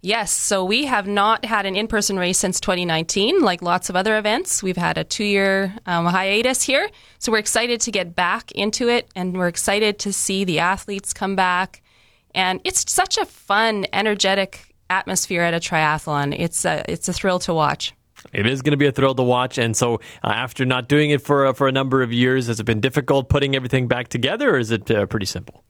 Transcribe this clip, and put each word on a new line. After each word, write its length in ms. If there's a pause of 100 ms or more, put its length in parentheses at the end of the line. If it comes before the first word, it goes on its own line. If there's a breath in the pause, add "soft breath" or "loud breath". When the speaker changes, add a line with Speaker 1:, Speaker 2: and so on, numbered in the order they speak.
Speaker 1:
Yes, 320
so 320
we 220
have 200
not 380
had 220
an 100
in-person 420
race 200
since 200
twenty 280
nineteen, 560
like 180
lots 300
of 60
other 200
events. 460
We've 160
had 180
a 80
two-year, 720 (100)
um, 220
hiatus 560
here, 260 (300 soft breath)
so 140
we're 60
excited 440
to 80
get 260
back 360
into 360
it, 260
and 220
we're 120
excited 520
to 120
see 320
the 160
athletes 520
come 240
back. 460 (540 soft breath)
And 280
it's 280
such 240
a 80
fun, 680
energetic 840 (160)
atmosphere 520
at 120
a 60
triathlon. 760
It's 280
a, 240
it's 200
a 40
thrill 260
to 160
watch. 400 (380)
Speaker 2:
It 120
is 160
gonna 160
be 100
a 60
thrill 220
to 80
watch, 340
and 200
so, 240 (240 loud breath)
uh, 100
after 300
not 240
doing 220
it 120
for, 240
uh, 60
for 160
a 40
number 300
of 100
years, 360
has 100
it 60
been 160
difficult 480
putting 260
everything 320
back 220
together, 480
or 20
is 140
it, 180
uh, 160
pretty 200
simple? 440